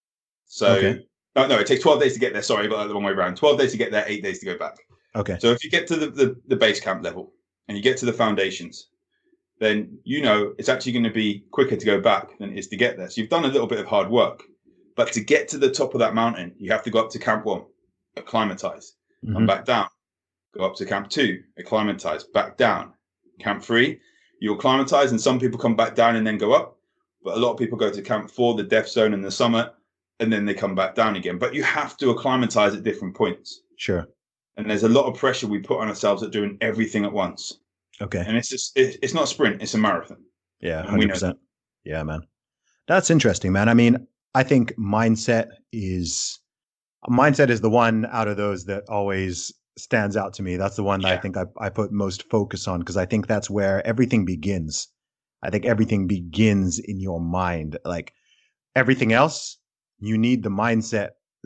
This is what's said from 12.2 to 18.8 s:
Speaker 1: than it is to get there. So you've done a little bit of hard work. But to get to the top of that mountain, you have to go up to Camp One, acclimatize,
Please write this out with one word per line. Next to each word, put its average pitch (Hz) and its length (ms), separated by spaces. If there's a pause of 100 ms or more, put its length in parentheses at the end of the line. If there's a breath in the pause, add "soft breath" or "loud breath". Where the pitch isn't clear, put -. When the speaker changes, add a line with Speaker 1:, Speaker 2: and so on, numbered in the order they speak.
Speaker 1:
than 101 120
it 101 60
is 95 120
to 101 80
get 110 200
there. 92 120
So 117 120
you've 107 80
done 170 160
a - 40
little 127 180
bit 113 120
of 98 60
hard 98 240
work. 113 340 (520)
But 117 180
to 110 100
get 147 260
to 147 100
the 131 100
top 135 240
of 123 60
that 107 160
mountain, 110 420
you 98 140
have 107 120
to 120 60
go 113 100
up 110 120
to - 80
Camp 107 260
One, 101 160 (540)
acclimatize, 95 800 (280)